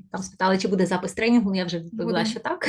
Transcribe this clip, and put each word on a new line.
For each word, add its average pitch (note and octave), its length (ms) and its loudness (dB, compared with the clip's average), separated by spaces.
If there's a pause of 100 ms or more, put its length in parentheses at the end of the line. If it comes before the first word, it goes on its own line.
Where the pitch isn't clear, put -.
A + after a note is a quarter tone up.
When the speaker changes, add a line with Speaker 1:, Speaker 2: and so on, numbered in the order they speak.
(120)
Speaker 1:
Там F#3+ 100 -6
спитали, F#3+ 360 2
чи F#3+ 100 -2
буде F#3 180 2
запис F#3 260 -2
тренінгу, A3 420 2
я F#3 100 0
вже E3+ 140 -4
відповіла, E3+ 400 -4
Speaker 2:
Буде. E3 120 2
Speaker 1:
що A3+ 100 -8
так. - 280 -4